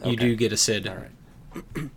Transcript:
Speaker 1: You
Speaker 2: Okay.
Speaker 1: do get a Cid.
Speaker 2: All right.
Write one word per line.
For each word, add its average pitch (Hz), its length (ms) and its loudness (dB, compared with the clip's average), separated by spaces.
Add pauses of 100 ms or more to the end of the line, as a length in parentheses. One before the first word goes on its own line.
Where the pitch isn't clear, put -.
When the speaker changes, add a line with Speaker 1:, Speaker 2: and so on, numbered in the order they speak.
Speaker 1:
You 120 100 2
Speaker 2:
Okay. - 20 -2
Speaker 1:
do 117 200 4
get 107 180 2
a 104 40 -2
Cid. 104 300 2
Speaker 2:
All 95 80 -8
right. 76 160 -12 (840)